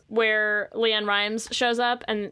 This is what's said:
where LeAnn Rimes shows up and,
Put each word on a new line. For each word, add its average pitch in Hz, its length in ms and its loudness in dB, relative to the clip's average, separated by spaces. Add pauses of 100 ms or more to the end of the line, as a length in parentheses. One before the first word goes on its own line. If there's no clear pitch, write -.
where 214 640 0
LeAnn 220 320 0
Rimes 208 460 0
shows 240 280 0
up 240 280 0
and, 208 240 -2